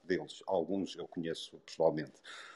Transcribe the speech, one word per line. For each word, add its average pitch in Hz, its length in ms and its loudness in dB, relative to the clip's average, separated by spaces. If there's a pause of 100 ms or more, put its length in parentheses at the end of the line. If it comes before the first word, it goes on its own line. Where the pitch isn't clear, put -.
deles, 82 400 0
alguns 92 500 2
eu - 120 -8
conheço 82 560 -4
pessoalmente, 76 560 2 (360)